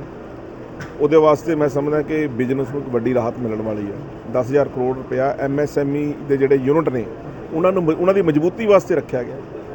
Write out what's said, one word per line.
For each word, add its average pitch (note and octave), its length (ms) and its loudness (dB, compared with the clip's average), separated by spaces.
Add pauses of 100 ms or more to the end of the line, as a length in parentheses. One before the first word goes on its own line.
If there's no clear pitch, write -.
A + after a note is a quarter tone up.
(1000)
ਉਹਦੇ D3 160 4
ਵਾਸਤੇ D#3 380 4
ਮੈਂ D3+ 140 2
ਸਮਝਦਾ D3 340 0
ਕਿ D#3 240 -2
ਬਿਜ਼ਨਸ B2+ 440 -2
ਨੂੰ C#3+ 80 -6
ਇੱਕ C3 100 -6
ਵੱਡੀ B2 260 0
ਰਾਹਤ A#2 240 0
ਮਿਲਣ A2 240 -4
ਵਾਲੀ G#2+ 240 -4
ਹੈ। G2+ 100 -8 (360)
ਦਸ B2 140 0
ਹਜ਼ਾਰ C#3 220 2
ਕਰੋੜ B2+ 280 -2
ਰੁਪਇਆ C3 420 -2
ਐਮ C#3 220 0
ਐਸ D3 180 0
ਐਮ C#3+ 180 0
ਈ D3 180 -2 (140)
ਦੇ C#3+ 80 4
ਜਿਹੜੇ C#3 200 4
ਯੂਨਿਟ C#3+ 320 2
ਨੇ, B2 160 -2 (480)
ਉਹਨਾਂ F3 200 2
ਨੂੰ F#3 120 0
ਮ-, D#3 160 2
ਉਹਨਾਂ F#3 140 4
ਦੀ G3 80 4
ਮਜ਼ਬੂਤੀ E3+ 440 2
ਵਾਸਤੇ F#3+ 280 6
ਰੱਖਿਆ B2+ 280 0
ਗਿਆ। B2 140 -8 (380)